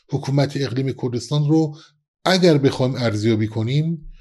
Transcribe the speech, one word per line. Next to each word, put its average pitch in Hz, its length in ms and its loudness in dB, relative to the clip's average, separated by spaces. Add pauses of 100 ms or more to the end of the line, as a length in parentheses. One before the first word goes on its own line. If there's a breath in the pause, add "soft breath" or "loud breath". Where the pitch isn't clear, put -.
حکومت 139 480 -2
اقلیم 131 460 -4
کردستان 131 460 -2
رو 156 280 2 (480 loud breath)
اگر 175 340 4
بخوایم 131 360 2
ارزیابی 110 520 0
کنیم، 143 760 -4